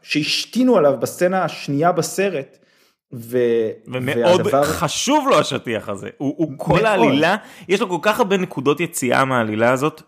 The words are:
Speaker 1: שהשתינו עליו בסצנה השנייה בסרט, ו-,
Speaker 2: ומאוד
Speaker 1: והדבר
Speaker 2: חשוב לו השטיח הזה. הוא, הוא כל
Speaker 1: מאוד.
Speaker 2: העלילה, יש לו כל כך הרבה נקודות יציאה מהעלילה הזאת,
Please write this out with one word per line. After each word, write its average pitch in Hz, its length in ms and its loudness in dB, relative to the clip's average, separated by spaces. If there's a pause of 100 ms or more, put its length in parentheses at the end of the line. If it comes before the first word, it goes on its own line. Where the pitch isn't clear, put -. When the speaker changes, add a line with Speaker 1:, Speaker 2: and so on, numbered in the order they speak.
Speaker 1:
שהשתינו 226 760 0
עליו 143 240 4
בסצנה 180 440 0
השנייה 151 480 -2
בסרט, 165 640 -4 (540)
ו-, 117 560 0 (180)
Speaker 2:
ומאוד 135 540 2
Speaker 1:
והדבר 143 240 2
Speaker 2:
חשוב 190 640 -2
לו 170 80 4
השטיח 120 500 -4
הזה. 101 200 -8 (100)
הוא, 143 180 -4
הוא 156 200 -2
כל - 160 -2
Speaker 1:
מאוד. 202 120 2
Speaker 2:
העלילה, 165 520 2 (320)
יש 196 120 0
לו 214 80 -4
כל 180 140 -2
כך 214 160 0
הרבה 196 180 2
נקודות 151 440 0
יציאה 135 440 0
מהעלילה 117 480 2
הזאת, 143 360 -2